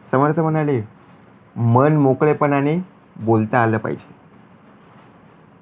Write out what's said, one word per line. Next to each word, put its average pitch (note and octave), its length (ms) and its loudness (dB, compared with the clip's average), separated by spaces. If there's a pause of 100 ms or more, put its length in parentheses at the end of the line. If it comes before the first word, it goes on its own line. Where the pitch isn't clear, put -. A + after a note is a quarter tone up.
(120)
समर्थ D3 280 0
म्हणाले, D#3 420 -2 (720)
मन B2 400 2
मोकळेपणाने D3 880 0 (300)
बोलता A2+ 480 0
आलं A2 140 0
पाहिजे - 360 -10 (1500)